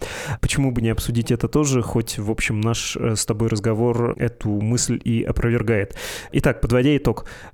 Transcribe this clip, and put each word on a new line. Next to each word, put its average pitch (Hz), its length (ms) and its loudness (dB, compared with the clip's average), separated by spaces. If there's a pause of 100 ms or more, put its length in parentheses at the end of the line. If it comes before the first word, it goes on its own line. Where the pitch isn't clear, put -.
(420)
Почему 135 300 2
бы 120 100 -2
не 113 80 2
обсудить 117 400 0
это 117 180 0
тоже, 135 360 2
хоть, - 340 -2
в 104 140 -2
общем, 107 280 -2
наш, 113 380 -2
э, 113 180 0
с - 120 -2
тобой 113 220 0
разговор 113 680 0
эту 117 320 -2
мысль 113 540 0
и 117 180 0
опровергает. 113 760 0 (360)
Итак, - 280 2
подводя 127 380 4
итог, - 300 -2 (260)